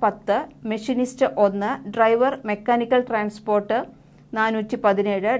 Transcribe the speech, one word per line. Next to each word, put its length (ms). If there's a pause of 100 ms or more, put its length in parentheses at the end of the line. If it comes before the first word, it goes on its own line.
പത്ത്, 340 (360)
മെഷീനിസ്റ്റ് 560 (160)
ഒന്ന്, 260 (240)
ഡ്രൈവർ 400 (160)
മെക്കാനിക്കൽ 580
ട്രാൻസ്പോർട്ട് 720 (600)
നാനൂറ്റി 460
പതിനേഴ്, 560